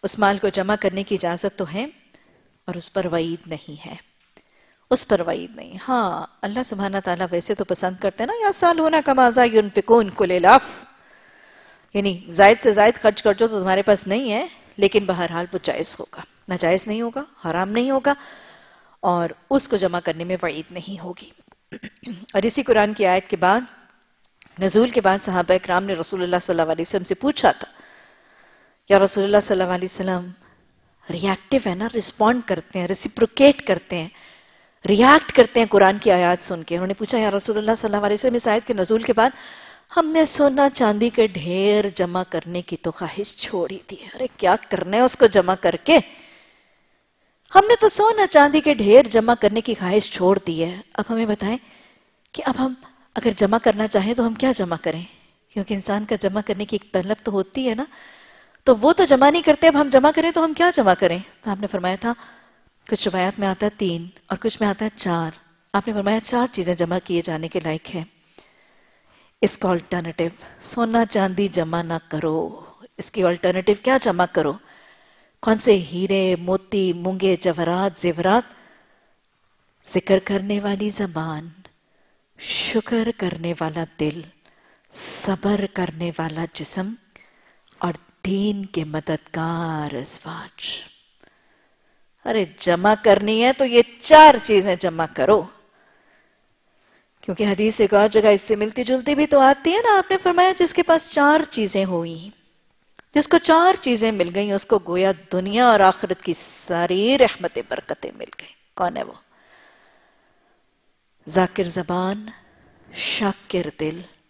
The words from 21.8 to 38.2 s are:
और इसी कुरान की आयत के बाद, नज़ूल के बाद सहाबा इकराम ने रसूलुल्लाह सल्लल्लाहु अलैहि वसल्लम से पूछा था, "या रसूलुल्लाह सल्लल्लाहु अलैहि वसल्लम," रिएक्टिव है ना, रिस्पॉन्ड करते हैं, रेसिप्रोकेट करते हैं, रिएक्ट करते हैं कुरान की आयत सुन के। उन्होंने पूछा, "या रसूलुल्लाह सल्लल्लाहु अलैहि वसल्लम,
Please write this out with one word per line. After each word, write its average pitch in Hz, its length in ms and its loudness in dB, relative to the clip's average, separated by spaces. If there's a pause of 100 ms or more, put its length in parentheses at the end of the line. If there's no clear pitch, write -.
और 196 100 0
इसी 247 180 -2
कुरान 214 300 2
की 208 120 -4
आयत 185 220 0
के - 100 -6
बाद, 202 300 0 (920)
नज़ूल 214 300 2
के 240 100 0
बाद 190 200 2
सहाबा 185 320 -2
इकराम 185 300 -2
ने 196 120 -6
रसूलुल्लाह 180 440 -4
सल्लल्लाहु 165 320 -2
अलैहि 165 120 -4
वसल्लम 185 220 -6
से 185 120 -4
पूछा 262 360 0
था, - 140 -10 (1200)
"या 196 80 6
रसूलुल्लाह 196 440 2
सल्लल्लाहु 185 320 -2
अलैहि 185 200 -6
वसल्लम," 185 300 -6 (840)
रिएक्टिव 190 580 -2
है 180 100 -2
ना, 208 180 -6
रिस्पॉन्ड 226 500 0
करते - 360 -6
हैं, 175 80 -4
रेसिप्रोकेट 226 760 2
करते 180 340 -4
हैं, 160 160 -10 (720)
रिएक्ट 254 460 4
करते 233 280 4
हैं 226 100 2
कुरान 196 300 6
की 220 100 0
आयत 180 320 4
सुन 170 220 -10
के। 170 120 -6
उन्होंने 185 180 -4
पूछा, 226 240 -4
"या 214 120 0
रसूलुल्लाह 208 460 -2
सल्लल्लाहु 208 300 -4
अलैहि 208 120 0
वसल्लम, 247 180 0